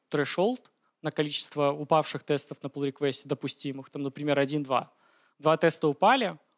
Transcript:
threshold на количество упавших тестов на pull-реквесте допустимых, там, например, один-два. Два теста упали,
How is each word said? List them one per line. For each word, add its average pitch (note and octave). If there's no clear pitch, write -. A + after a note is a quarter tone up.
threshold F3
на D3+
количество D3
упавших D3+
тестов -
на C#3+
pull-реквесте C#3
допустимых, C3+
там, C#3+
например, C#3+
один-два. C#3
Два D#3
теста D#3+
упали, G3